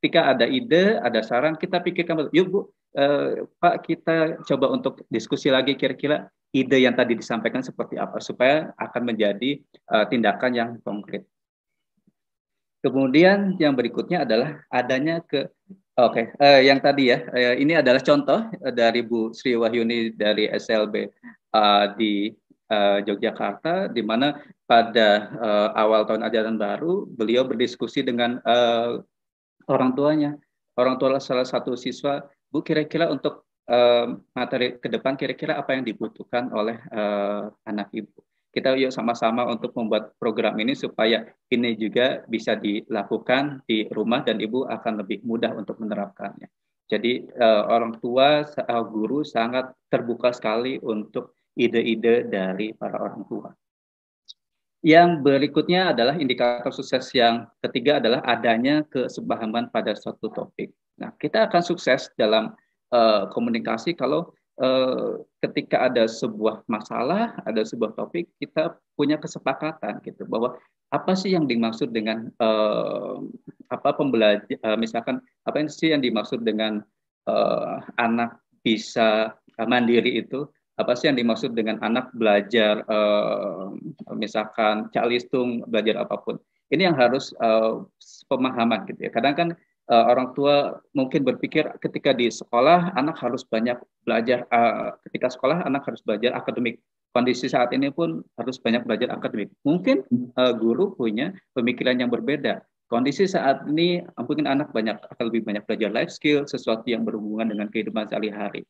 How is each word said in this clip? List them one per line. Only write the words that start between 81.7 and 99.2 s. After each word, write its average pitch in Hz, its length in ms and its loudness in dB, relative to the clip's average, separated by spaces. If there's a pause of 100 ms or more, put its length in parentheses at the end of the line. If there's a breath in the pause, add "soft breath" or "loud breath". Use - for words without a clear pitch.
anak 117 320 -2
belajar, 107 720 2
eh, 104 880 0 (400)
misalkan 107 800 -2
cak 117 160 0
listung, 120 560 -2
belajar 107 320 0
apapun. - 400 -6 (320)
Ini 170 240 2
yang - 40 -2
harus, 123 440 2
eh, 113 320 4 (560)
pemahaman 120 560 0
gitu - 200 -10
ya. - 40 -6
Kadang 131 240 0
kan, 170 140 0 (420 soft breath)
eh, 113 200 6
orang 127 240 2
tua 143 460 2 (160)
mungkin 135 260 0
berpikir - 560 -2
ketika - 320 -2
di 120 160 2
sekolah 170 720 2
anak 151 240 -2
harus 127 240 -4
banyak 120 320 -2 (240)
belajar, 117 480 0
eh, 113 400 2 (160)
ketika - 240 -2
sekolah 156 320 0
anak 135 240 -2
harus 120 160 -10
belajar 110 320 0
akademik. 120 480 -4 (320)
Kondisi 127 320 0
saat 120 240 2
ini 139 240 -2
pun 165 400 -4
harus 120 240 -8
banyak 117 240 0
belajar 110 320 -2
akademik. - 480 -8